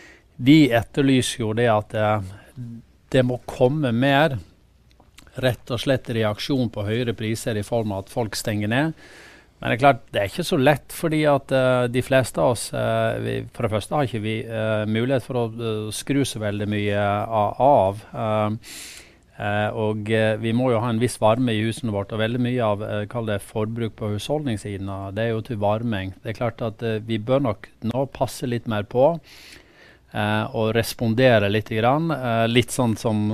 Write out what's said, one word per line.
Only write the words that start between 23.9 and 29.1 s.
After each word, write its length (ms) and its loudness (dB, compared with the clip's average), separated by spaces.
på 160 -4
husholdningssiden, 720 -4
ah, 240 -8
det 140 -2
er 100 0
jo 60 -4
til 160 -8
varming. 560 -2
Det 80 -8
er 80 -10
klart 220 -4
at, 200 -6
eh, 180 -2
vi 200 -4
bør 220 2
nok 280 -4
nå 300 -2
passe 340 -6
litt 180 -4
mer 180 -2
på, 360 2